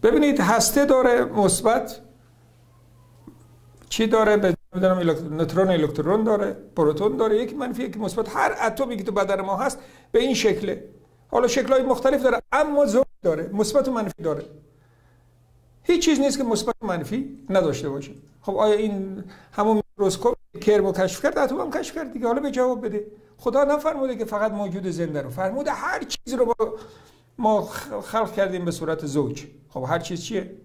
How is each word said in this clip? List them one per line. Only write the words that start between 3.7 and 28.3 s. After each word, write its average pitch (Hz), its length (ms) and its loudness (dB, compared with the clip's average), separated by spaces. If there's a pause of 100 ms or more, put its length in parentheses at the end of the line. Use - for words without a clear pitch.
چی 226 180 0
داره؟ 214 300 4
به، 190 180 2 (200)
نمی‌دونم، 185 260 2
الک-، 165 320 0
نوترون، 165 360 0
الکترون 160 560 2
داره، 202 320 0 (200)
پروتون 160 400 2
داره، 214 200 2
یکی 240 180 -2
منفی، 254 280 -6
یکی 214 160 -8
مثبت. 214 380 -4
هر - 180 2 (120)
اتمی 240 300 -4
که 196 60 -6
تو 208 100 -4
بدن 196 280 0
ما 190 160 -4
هست 196 220 -4 (340)
به 226 80 4
این 262 140 2
شکله. - 540 0 (400)
حالا 247 200 2
شکل‌های 262 340 2
مختلف 262 400 2
داره، 254 160 4 (140)
اما 285 340 4
زوج 233 180 4 (180)
داره، 165 300 0
مثبت 214 360 0
و 262 40 -2
منفی 208 300 -4
داره. 151 220 -2 (1400)
هیچ 349 220 2
چیز 294 160 4
نیست 277 180 2
که 269 60 -2
مثبت 233 380 -2
و 226 40 -6
منفی 196 520 -6 (120)
نداشته 160 380 0
باشه. 139 240 -8 (280)
خب، 196 160 -6
آیا 214 180 4
این 196 500 -4 (280)
همون 214 240 2
میکروسکوپ 202 580 0 (260)
کرم 208 260 4
رو 190 60 0
کشف 185 300 -2
کرد، - 160 0
اتم 277 220 0
هم 302 100 -4
کشف - 240 -6
کرد 302 180 -8
دیگه؟ 233 140 -6
حالا 240 140 0
به 277 100 -4
جواب 254 340 0
بده. 208 220 -4 (320)
خدا 269 260 2
نفرموده 285 520 0
که 220 80 -6
فقط 214 280 -2
موجود 196 340 -6
زنده 156 360 -4
رو، 127 80 -10
فرموده 208 400 -4
هر - 340 -4
چیز - 300 -8
رو 247 100 2
با، 233 100 0 (840)
ما 214 340 2
خ-، - 320 -8
خلق 220 280 -2